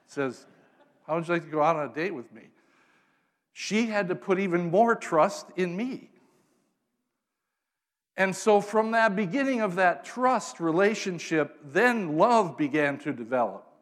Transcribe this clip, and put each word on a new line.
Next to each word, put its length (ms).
says, 400
"How 80
would 120
you 60
like 120
to 40
go 140
out 140
on 120
a 40
date 200
with 180
me?" 120
She 340
had 220
to 60
put 220
even 320
more 240
trust 600
in 200
me. 360
And 160
so 280
from 300
that 220
beginning 460
of 160
that 300
trust 560
relationship, 1000
then 560
love 400
began 420
to 120
develop. 560